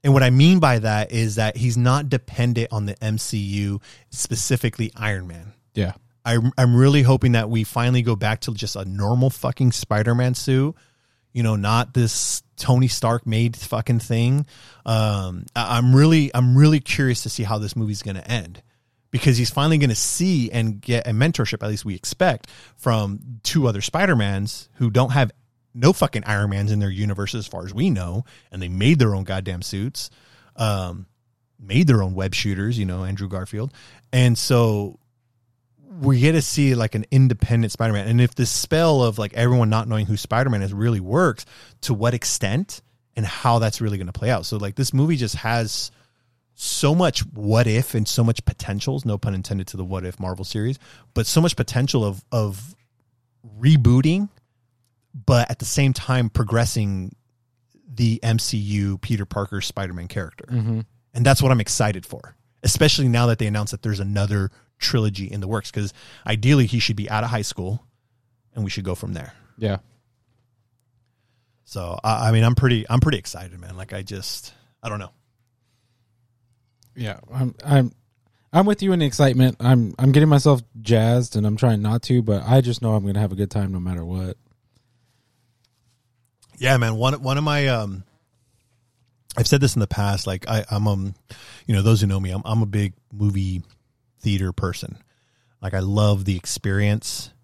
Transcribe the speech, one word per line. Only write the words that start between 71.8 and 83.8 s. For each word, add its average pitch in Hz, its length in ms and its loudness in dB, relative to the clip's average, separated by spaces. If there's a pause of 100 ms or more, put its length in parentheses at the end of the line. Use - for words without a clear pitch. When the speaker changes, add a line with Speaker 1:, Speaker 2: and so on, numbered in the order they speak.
Speaker 1:
I, 113 240 0
I 113 40 4
mean, 113 120 6
I'm 120 100 4
pretty, 120 340 2
I'm 120 120 2
pretty 131 180 2
excited, 87 400 -14
man. 90 180 -16
Like, 95 160 -14
I 98 100 -8
just, 98 500 -12 (300)
I 113 60 -10
don't 104 120 -6
know. 90 100 -14 (1800)
Speaker 2:
Yeah, 110 240 -8 (140)
I'm, 127 220 -4 (100)
I'm, 135 280 2 (600)
I'm 185 140 4
with 208 160 0
you 196 100 0
in 175 80 2
the 151 60 2
excitement. 127 540 2
I'm, 120 380 4
I'm 135 140 4
getting 147 160 6
myself 143 340 4 (180)
jazzed, 117 560 2
and 104 100 2
I'm 107 100 0
trying 110 260 2
not 110 220 0
to, 123 180 2
but 107 220 0
I 131 160 6
just 120 220 -2
know 113 120 0
I'm 101 120 0
gonna 101 140 -2
have 101 120 -2
a 92 40 -8
good 98 140 -2
time 98 220 -2
no 92 80 -6